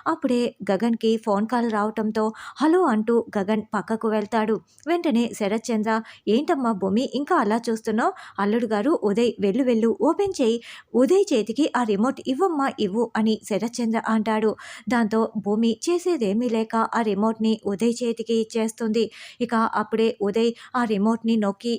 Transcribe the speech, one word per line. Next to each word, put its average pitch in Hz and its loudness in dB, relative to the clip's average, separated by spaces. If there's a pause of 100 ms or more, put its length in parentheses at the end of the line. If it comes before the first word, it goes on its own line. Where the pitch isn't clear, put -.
అప్పుడే 269 0 (240)
గగన్కి 226 0
ఫోన్ 214 0
కాల్ 233 0
రావటంతో 214 -2 (320)
"హలో" 320 4
అంటూ 226 2 (140)
గగన్ 214 -2
పక్కకు 220 -4
వెళ్తాడు. 214 0 (300)
వెంటనే 302 0 (100)
శరత్చంద్ర, 220 -2 (380)
"ఏంటమ్మా 262 2
భూమి 196 0 (100)
ఇంకా 294 0
అలా 226 2
చూస్తున్నావు? 226 -2 (260)
అల్లుడు 208 0
గారు 214 0 (100)
ఉదయ్, 208 2
వెళ్ళు 202 2
వెళ్ళు, 226 4 (120)
ఓపెన్ 370 2
చేయి, 233 2 (360)
ఉదయ్ 320 6
చేతికి 233 0 (100)
ఆ 247 0
రిమోట్ 220 0
ఇవ్వమ్మా, 277 0 (120)
ఇవ్వు" 214 0 (120)
అని 220 2
శరత్చంద్ర 226 -2
అంటాడు. 220 0 (380)
దాంతో 233 2 (300)
భూమి 214 0 (100)
చేసేదేమీ 247 0
లేక 226 -2 (160)
ఆ 220 0
రిమోట్ని 220 0 (140)
ఉదయ్ 202 0
చేతికి 233 -4
ఇచ్చేస్తుంది. 226 -2 (360)
ఇక 240 -4 (200)
అప్పుడే 214 0 (140)
ఉదయ్ 220 2 (260)
ఆ 240 0
రిమోట్ని 220 0
నొక్కి 208 -2